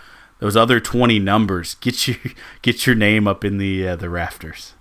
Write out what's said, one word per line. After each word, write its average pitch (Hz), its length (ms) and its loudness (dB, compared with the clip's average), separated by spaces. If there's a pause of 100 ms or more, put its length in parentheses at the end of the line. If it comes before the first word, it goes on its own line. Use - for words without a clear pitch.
(400)
those 104 180 0
other 117 240 4
twenty 120 380 2
numbers. 98 560 0
Get - 300 -4
your, 120 120 -4 (440)
get - 240 0
your 117 120 4
name 107 300 4
up 98 180 -2
in 101 140 -2
the, 95 280 -2
uh, 90 80 -4
the 85 140 -8
rafters. 82 720 -10